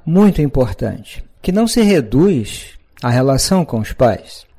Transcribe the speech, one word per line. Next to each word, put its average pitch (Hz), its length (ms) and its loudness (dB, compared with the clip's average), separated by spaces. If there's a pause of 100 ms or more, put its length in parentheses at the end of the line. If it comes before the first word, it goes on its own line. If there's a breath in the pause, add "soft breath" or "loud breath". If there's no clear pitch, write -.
muito 185 340 4
importante, 120 840 -4 (180)
que - 80 -4
não 214 160 0
se 226 160 0
reduz 143 920 0 (280)
à 123 80 -2
relação 135 540 0
com 113 160 -4
os 104 120 -8
pais. - 520 -2 (140)